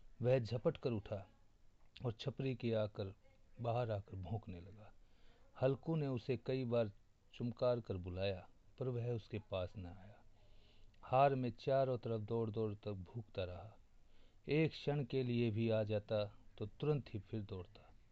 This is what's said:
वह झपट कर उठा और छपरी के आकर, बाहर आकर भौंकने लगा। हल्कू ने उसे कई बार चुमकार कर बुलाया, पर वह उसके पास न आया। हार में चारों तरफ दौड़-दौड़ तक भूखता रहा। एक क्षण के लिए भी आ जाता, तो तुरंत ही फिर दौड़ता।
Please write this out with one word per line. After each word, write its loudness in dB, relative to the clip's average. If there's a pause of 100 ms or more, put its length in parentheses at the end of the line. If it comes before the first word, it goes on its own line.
(220)
वह 6
झपट 0
कर -2
उठा -4 (720)
और 0
छपरी -2
के 0
आकर, 0 (460)
बाहर 0
आकर -4
भौंकने -6
लगा। -16 (680)
हल्कू 4
ने 2
उसे 0
कई -2
बार 4 (420)
चुमकार 2
कर -4
बुलाया, -2 (300)
पर 0
वह 0
उसके -4
पास -2
न -8
आया। -14 (800)
हार 6
में 0
चारों 2
तरफ -2
दौड़-दौड़ 0
तक -6
भूखता -6
रहा। -12 (680)
एक 4
क्षण -2
के 0
लिए 4
भी 4
आ 4
जाता, 0 (240)
तो -4
तुरंत 0
ही -2
फिर -6
दौड़ता। -12 (180)